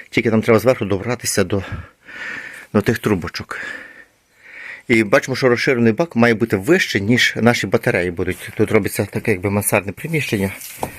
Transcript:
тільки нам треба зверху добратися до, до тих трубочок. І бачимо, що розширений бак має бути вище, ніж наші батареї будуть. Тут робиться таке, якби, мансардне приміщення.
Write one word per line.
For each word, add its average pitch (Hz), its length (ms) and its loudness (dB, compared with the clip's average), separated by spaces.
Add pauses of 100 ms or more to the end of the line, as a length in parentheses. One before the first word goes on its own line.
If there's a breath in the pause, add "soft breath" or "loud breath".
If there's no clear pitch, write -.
(100)
тільки 120 200 2
нам 110 120 4
треба 113 160 6
зверху 117 260 2
добратися 101 600 -2
до, 95 180 -2 (1080 loud breath)
до 104 100 4
тих 117 160 0
трубочок. 95 600 -4 (1300 loud breath)
І 113 160 4
бачимо, 131 320 2
що 131 120 2
розширений 120 440 4
бак 170 240 -4
має 117 180 6
бути 110 220 0
вище, 113 440 2
ніж 117 360 2
наші 113 300 2
батареї 98 440 0
будуть. 87 460 -6
Тут 101 160 0
робиться 104 380 0
таке, 107 200 -4
якби, 98 200 -2
мансардне 101 420 0
приміщення. 120 580 -4 (480 loud breath)